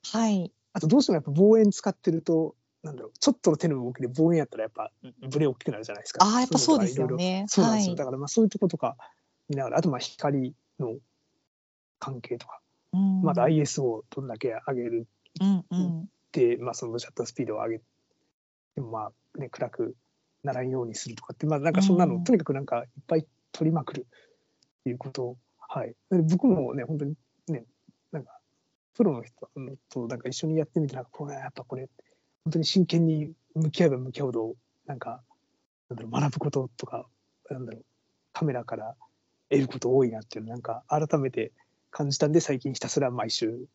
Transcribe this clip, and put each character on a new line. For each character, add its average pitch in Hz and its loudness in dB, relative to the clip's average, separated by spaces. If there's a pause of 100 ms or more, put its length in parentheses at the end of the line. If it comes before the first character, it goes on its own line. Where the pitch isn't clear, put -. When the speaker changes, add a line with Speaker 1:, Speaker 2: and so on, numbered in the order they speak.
(120)
Speaker 1:
は 226 2
い。 185 0 (220)
Speaker 2:
あ 185 -6
と 156 0
ど 208 8
う 294 8
し - 4
て - 2
も 175 4
や 147 0
っ - -14
ぱ 147 -6
望 202 10
遠 214 8
使 - -2
っ 190 -2
て - 0
る 160 0
と、 160 2 (260)
な 156 -12
ん 135 -12
だ 127 -12
ろ - -14
う、 - -20
ち - 4
ょ - 4
っ - -2
と 175 4
の 151 2
手 180 0
の 135 0
動 123 -6
き - -8
で 123 -2
望 156 4
遠 165 4
や 139 0
っ - -20
た - -14
ら 110 -4
や 110 -6
っ - -14
ぱ、 110 -10 (380)
ブ 139 -2
レ 151 4
大 127 2
き - -14
く - -2
な 104 -8
る 110 -10
じ 110 -12
ゃ 101 -8
な 101 -16
い - -20
で - -14
す - -12
か。 190 8
Speaker 1:
あ 214 2
あ、 247 4
や 254 2
っ 254 -8
ぱ - 2
そ 320 6
う 247 4
で 196 4
す 139 -2
よ 127 2
ね。 185 0
Speaker 2:
そ 196 4
う - 8
い - 6
う 226 4
の 220 4
と - -
か - -
い - -
ろ - -
い - -
ろ、 - -
そ - -
う - -
な - -
ん - -
で 214 2
す 196 2
よ。 175 0
Speaker 1:
は 175 -4
い。 - -8
Speaker 2:
だ 143 -4
か 131 -6
ら 131 -4
ま 139 -6
あ、 - -8
そ 226 2
う 220 8
い - 4
う - 4
と 208 -6
こ 190 2
と 165 -2
か 117 -4 (520)
見 147 -2
な 139 -2
が 117 -4
ら、 - 2
あ 170 4
と 165 2
ま 127 0
あ、 - -6
光 135 -2 (260)
の 113 -4 (1000)
関 135 -10
係 - -8
と - -16
か、 - -20 (340)
Speaker 1:
う 180 2
ん。 190 4
Speaker 2:
ま 160 4
あ、 - 2
あ 165 0
と 120 2
ア 147 4
イ 156 4
エ 147 2
ス - -4
オ 117 -2
ー - -14
ど 131 -6
ん 135 -10
だ 110 -10
け 117 -4 (120)
上 139 -4
げ 120 -4
る 117 -4 (340)
Speaker 1:
う 190 2
ん 196 2
う 175 -4
ん。 180 -2 (220)
Speaker 2:
で、 123 4
ま 120 -6
あ、 - -8
そ - -8
の 117 -6
シ - -10
ャ - -20
ッ - -20
タ 123 -6
ー - -2
ス - -14
ピ 123 -4
ー 113 -4
ド 110 -6
を - -6
上 110 -4
げ 113 -6
て、 - -20 (920)
ま 110 -8 (240)
あ、 - -14
ね、 131 -10
暗 120 -8
く - -6 (480)
な 139 -4
ら 127 -4
ん 127 -2
よ 131 -2
う - -2
に 113 -10
す - -10
る 113 -12
と - -18
か - -16
っ - -14
て、 151 -2
ま 156 2
あ、 143 0
な 156 2
ん - -2
か 185 4
そ 196 6
ん 175 6
な 180 6
の、 180 0
Speaker 1:
う - -2
ん。 175 -4
Speaker 2:
と 254 4
に 214 6
か 160 0
く 139 -2
な 135 -2
ん 139 -8
か 117 -4
い - -12
っ - -20 (200)
ぱ 165 2
い 156 0 (260)
撮 - -4
り 160 4
ま 160 0
く - -10
る - -8
っ - -20
て 127 -2
い - -4
う 127 -8
こ 135 -10
と 131 -6
を、 123 -8 (200)
は - -8
い。 - -12 (160)
で、 180 4
僕 165 2
も 139 2
ね、 131 -4
本 156 -6
当 143 -4
に 151 -6 (320)
ね、 127 -6 (460)
な 160 -8
ん 127 -12
か、 - -20 (560)
プ 240 -14
ロ 190 -2
の 117 -8
人 - -20 (400)
と 120 -10
な 123 -10
ん - -14
か 127 -12
一 - -12
緒 - -8
に 156 -2
や 151 -2
っ - -20
て - -4
み 151 -2
て、 127 -8
な 117 -10
ん 117 -14
か、 - -20
こ - -12
れ、 143 -14
や 135 -12
っ 135 -14
ぱ 127 -14
こ 131 -12
れ、 131 -12 (560)
本 160 -4
当 165 0
に 156 0
真 185 4
剣 165 2
に 156 0 (240)
向 156 0
き - 0
合 170 6
え - 6
ば 135 0
向 131 -8
き 143 -8
合 - -2
う - -2
ほ 123 -2
ど、 117 -4 (300)
な 143 -10
ん 123 -14
か、 117 -12 (680)
な 127 -10
ん - -12
だ - -12
ろ 113 -12
う、 - -10
学 143 0
ぶ 151 -4
こ 147 -4
と 131 -4
と - -10
か、 - -12 (420)
な 127 -10
ん 127 -10
だ 113 -14
ろ 113 -16
う、 - -20 (480)
カ - -2
メ 139 0
ラ 123 -6
か - -8
ら 110 -12 (540)
得 143 4
る 131 -2
こ 131 -10
と 127 2
多 135 6
い 113 0
な 110 -8
っ 110 -16
て - -14
い 107 -8
う - -10
の 113 -12
を - -10
な 123 -10
ん - -16
か 113 -8
改 156 0
め 131 -2
て 113 -4 (400)
感 143 -4
じ 139 -4
た 151 4
ん 147 2
で、 165 6
最 139 -2
近 135 -6
ひ - -10
た 135 -6
す - 0
ら 135 2
毎 113 -4
週 120 -4